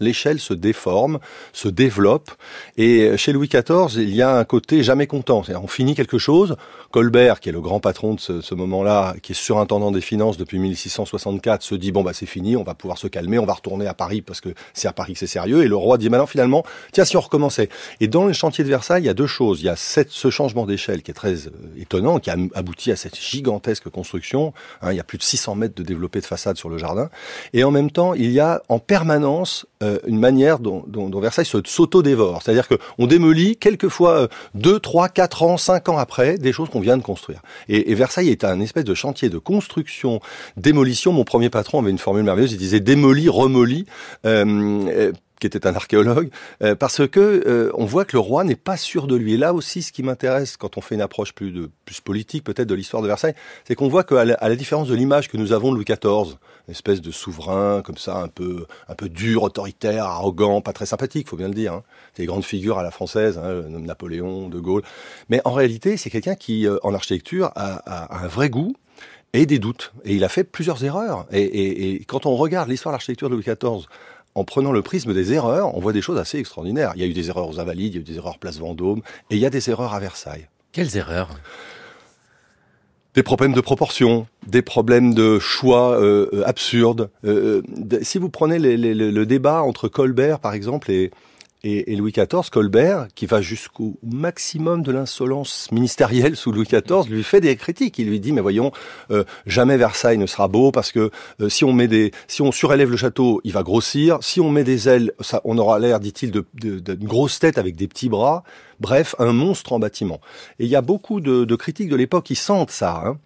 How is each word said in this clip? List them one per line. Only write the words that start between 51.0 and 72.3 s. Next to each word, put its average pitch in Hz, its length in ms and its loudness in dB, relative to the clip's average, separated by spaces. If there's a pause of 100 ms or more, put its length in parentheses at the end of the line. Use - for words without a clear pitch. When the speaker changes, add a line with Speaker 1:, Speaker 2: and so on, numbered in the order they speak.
Speaker 1:
approche 101 320 -6
plus 98 180 -10
de, 85 180 -10 (140)
plus - 160 -18
politique 107 460 -8
peut-être 110 240 -4
de 101 40 0
l'histoire 98 300 -6
de 104 60 -2
Versailles, 151 240 -2 (320)
c'est 120 100 -4
qu'on 139 140 0
voit 175 160 2
qu'à 127 180 4
la, 117 120 4
à 110 120 -2
la 117 80 2
différence 143 320 -4
de 123 80 0
l'image 139 320 2
que - 80 -10
nous 110 160 -2
avons 113 200 2
de 127 40 0
Louis 107 80 -4
quatorze, 101 540 -2 (320)
une - 20 -18
espèce 98 300 -2
de 82 100 -12
souverain 95 720 -4
comme 87 160 -16
ça, 92 220 -8
un 85 100 -10
peu, 90 380 -10 (200)
un 85 80 -16
peu 98 140 -12
dur, 107 340 -2
autoritaire, 104 640 -4
arrogant, 98 560 0
pas 104 100 -10
très 101 140 -10
sympathique, 135 420 -8
faut - 80 -14
bien 92 140 -8
le 101 40 -8
dire, 104 200 -6
hein. 98 100 -12 (300)
C'est - 100 -10
des 80 40 -6
grandes 92 180 -6
figures 104 320 -4
à 92 60 -4
la 85 80 -8
française, 104 460 -2
hein, 87 300 -8
Napoléon, 85 800 -10
De 87 140 -10
Gaulle. 95 220 -2 (440)
Mais 123 160 0
en 127 80 -2
réalité, 131 460 0
c'est - 120 -10
quelqu'un 180 260 -4
qui, 110 300 -4
euh, 101 180 2
en 101 100 -2
architecture, 104 640 -4
a, 98 300 -8
a, 85 300 -12
a 90 80 -8
un 90 60 -8
vrai 123 200 0
goût 156 280 -4 (560)
et 139 120 4
des 139 140 2
doutes. 107 320 -8 (140)
Et 104 100 -2
il 95 80 2
a 92 60 0
fait 185 160 -2
plusieurs 151 400 -6
erreurs. 156 480 -6
Et, 98 80 2
et, 98 540 -2
et - 100 -12
quand 135 200 -8
on 131 120 2